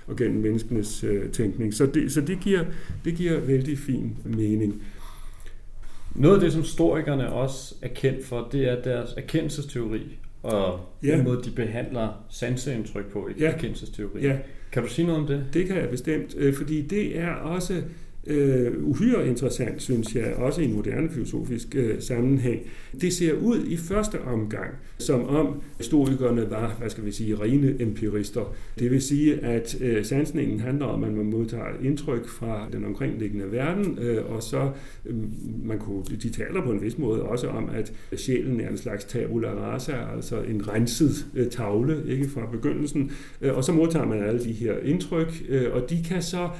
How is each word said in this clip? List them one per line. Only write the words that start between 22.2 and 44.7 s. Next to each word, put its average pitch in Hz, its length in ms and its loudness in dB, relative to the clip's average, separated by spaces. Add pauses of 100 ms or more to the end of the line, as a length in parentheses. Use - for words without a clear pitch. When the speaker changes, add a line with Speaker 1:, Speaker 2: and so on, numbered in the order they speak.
Speaker 1:
Det 180 120 2
ser 165 200 2
ud 220 340 2
i 170 100 0
første 208 440 0
omgang, 107 540 -2 (240)
som 123 260 2
om 143 380 2 (180)
stoikerne 123 680 4
var, 110 280 -2
hvad 113 120 -4
skal 107 140 -6
vi 104 80 -2
sige, 107 220 0
rene 127 460 4
empirister. 104 720 -2 (240)
Det 123 120 4
vil 135 120 4
sige, 147 420 4
at, 117 360 0
øh, 117 240 2
sansningen 131 560 0
handler 131 260 0
om, 113 180 0
at 110 80 0
man 107 120 0
modtager 110 580 -2
indtryk 135 460 0
fra 110 440 -4
den 104 120 -4
omkringliggende 101 680 -2
verden, 165 460 0
øh, 117 340 0
og 110 100 -4
så, 135 280 0 (360)
øh, - 80 -6 (500)
man 110 140 -2
kunne, 101 260 -4 (180)
de 117 80 -2
taler 175 340 -2
på 123 80 0
en 101 100 0
vis 110 160 -4
måde 117 240 0
også - 260 -2
om, 113 260 -2
at 107 180 -2 (240)
sjælen 123 440 0
er 107 80 -2
en 104 80 -4
slags 104 280 -6
tabula 113 440 -2
rasa, 110 480 -4 (180)
altså 113 280 -4
en 107 260 -2
renset, 117 640 2
øh, 120 160 2
tavle, 120 580 2
ikke, 135 200 0
fra 117 240 -6
begyndelsen. 143 580 0 (300)
Øh, 135 160 2
og 127 80 2
så 180 80 4
modtager 160 340 4
man 110 160 0
alle 117 220 0
de 117 80 -2
her 107 220 0 (100)